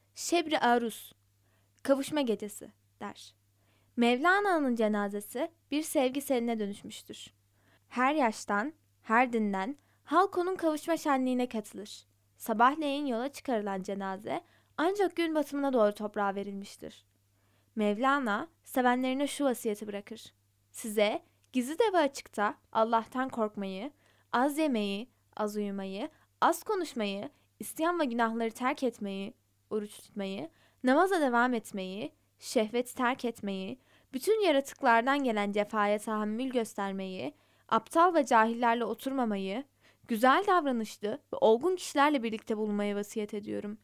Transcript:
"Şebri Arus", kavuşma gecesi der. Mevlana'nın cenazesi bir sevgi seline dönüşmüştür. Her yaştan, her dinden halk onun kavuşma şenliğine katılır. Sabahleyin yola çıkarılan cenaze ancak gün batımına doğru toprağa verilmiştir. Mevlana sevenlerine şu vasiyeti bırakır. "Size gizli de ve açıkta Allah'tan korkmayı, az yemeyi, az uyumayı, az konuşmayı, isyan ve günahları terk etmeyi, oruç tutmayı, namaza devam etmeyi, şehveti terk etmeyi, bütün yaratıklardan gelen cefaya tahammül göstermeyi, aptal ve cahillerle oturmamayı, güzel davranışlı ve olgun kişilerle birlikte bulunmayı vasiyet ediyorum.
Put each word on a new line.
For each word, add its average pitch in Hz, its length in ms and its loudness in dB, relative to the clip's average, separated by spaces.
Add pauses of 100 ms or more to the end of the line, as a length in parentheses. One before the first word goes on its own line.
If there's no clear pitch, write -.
(160)
"Şebri 320 440 0
Arus", 240 540 0 (680)
kavuşma 277 380 2
gecesi 208 500 -4 (280)
der. - 360 -14 (600)
Mevlana'nın 294 800 2
cenazesi 208 760 -2 (200)
bir 294 100 0
sevgi 269 400 0
seline 233 380 0
dönüşmüştür. - 680 -10 (600)
Her 254 240 2
yaştan, 233 600 0 (280)
her 240 320 2
dinden 208 440 -2 (260)
halk 370 340 2
onun 359 180 0
kavuşma 320 420 0
şenliğine 254 520 0
katılır. 214 560 -10 (320)
Sabahleyin 277 680 2
yola 262 260 -2
çıkarılan 202 520 -4
cenaze 196 580 -6 (360)
ancak 359 380 0
gün 330 200 -2
batımına 285 380 0
doğru 214 200 4
toprağa 208 420 -4
verilmiştir. 196 720 -12 (720)
Mevlana 226 720 0 (160)
sevenlerine 254 640 0
şu 285 180 -2
vasiyeti 220 420 -2
bırakır. 202 460 -12 (380)
"Size 220 520 0 (300)
gizli 254 260 0
de 440 140 4
ve 370 40 4
açıkta 277 580 0 (160)
Allah'tan 226 580 0
korkmayı, 214 600 -6 (400)
az 277 260 2
yemeyi, 220 520 0 (280)
az 208 180 -2
uyumayı, 196 540 -6 (320)
az 330 220 4
konuşmayı, 240 680 -4 (300)
isyan 330 400 -2
ve 311 60 2
günahları 233 460 -2
terk 254 320 -4
etmeyi, 196 500 -4 (360)
oruç 208 280 -6
tutmayı, 196 520 -8 (340)
namaza 339 380 4
devam 247 320 4
etmeyi, 208 580 -6 (280)
şehveti 240 560 -2
terk 254 300 -2
etmeyi, 202 540 -6 (340)
bütün 415 320 2
yaratıklardan 269 800 2
gelen 208 280 0
cefaya 208 480 0
tahammül 214 500 -4
göstermeyi, 196 840 -4 (360)
aptal 330 440 4
ve 311 120 4
cahillerle 233 600 2
oturmamayı, 220 800 -4 (440)
güzel 254 400 4
davranışlı 269 600 0 (260)
ve - 80 -4
olgun 247 340 4
kişilerle 294 480 2
birlikte 220 340 -4
bulunmayı 208 380 0
vasiyet 208 380 -6
ediyorum. 208 500 -6